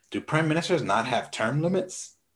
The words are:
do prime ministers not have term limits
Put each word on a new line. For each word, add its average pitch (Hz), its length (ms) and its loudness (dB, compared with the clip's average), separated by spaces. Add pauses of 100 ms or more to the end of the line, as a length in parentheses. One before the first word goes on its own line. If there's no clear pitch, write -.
(100)
do 101 100 -4
prime 156 280 0
ministers 165 340 2
not 104 240 0
have 120 240 -2
term 127 320 0
limits - 540 -2 (200)